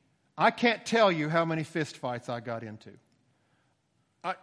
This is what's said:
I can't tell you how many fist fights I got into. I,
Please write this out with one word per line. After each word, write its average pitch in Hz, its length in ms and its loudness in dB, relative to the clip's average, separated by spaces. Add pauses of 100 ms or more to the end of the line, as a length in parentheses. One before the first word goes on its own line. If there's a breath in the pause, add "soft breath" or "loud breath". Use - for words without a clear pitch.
(380)
I 202 140 4
can't 233 340 0
tell 220 260 4
you 151 160 0
how 165 160 2
many 160 200 -2
fist - 340 -6
fights 123 320 -6
I 120 100 -6
got 113 220 -8
into. 104 300 -14 (1300)
I, 185 180 -4